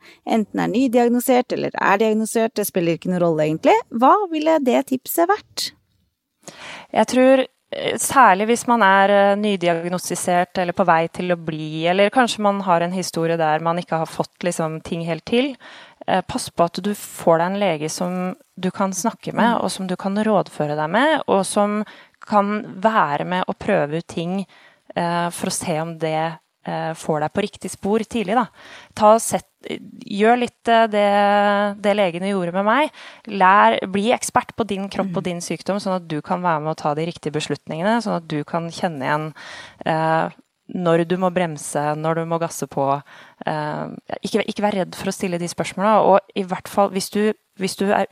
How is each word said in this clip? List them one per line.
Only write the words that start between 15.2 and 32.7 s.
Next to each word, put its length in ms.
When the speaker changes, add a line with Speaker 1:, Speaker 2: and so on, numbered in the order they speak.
Speaker 2:
til, 280
eh, 160
pass 260
på 160
at 180
du 120
får 440
deg 140
en 80
lege 300
som 440
du 120
kan 220
snakke 420
med, 240
Speaker 1:
Mm. 60
Speaker 2:
og 60
som 160
du 100
kan 200
rådføre 600
deg 140
med, 380
og 160
som 400
kan 420
være 460
med 200
å 80
prøve 440
ut 100
ting, 380
eh, 340
for 180
å 40
se 260
om 200
det, 400
eh, 280
får 260
deg 120
på 100
riktig 280
spor 300
tidlig 340
da. 140
Ta 200
og 60
sett, 240
gjør 760
litt, 280
eh, 180
det, 960
det 140
legene 360
gjorde 200
med 120
meg. 260